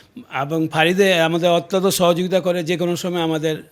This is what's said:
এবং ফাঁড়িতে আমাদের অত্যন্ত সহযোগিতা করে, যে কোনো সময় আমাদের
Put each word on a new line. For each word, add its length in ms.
এবং 360
ফাঁড়িতে 520
আমাদের 300
অত্যন্ত 360
সহযোগিতা 540
করে, 240
যে 120
কোনো 200
সময় 260
আমাদের 500